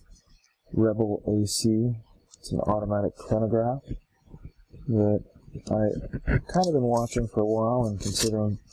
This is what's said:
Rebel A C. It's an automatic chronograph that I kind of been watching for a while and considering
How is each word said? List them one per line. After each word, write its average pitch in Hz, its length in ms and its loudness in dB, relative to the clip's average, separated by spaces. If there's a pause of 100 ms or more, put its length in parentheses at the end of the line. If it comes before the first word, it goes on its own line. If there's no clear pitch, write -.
(720)
Rebel 107 560 0
A 104 200 0
C. 113 480 0 (440)
It's - 120 -10
an - 80 -2
automatic 104 560 0
chronograph 113 680 0 (1040)
that 104 360 2 (460)
I 107 200 2 (360)
kind 175 400 2
of 175 80 0
been 135 100 4
watching 120 440 0
for 110 140 -2
a 104 40 2
while 113 400 2
and 101 140 -4
considering 107 580 0 (160)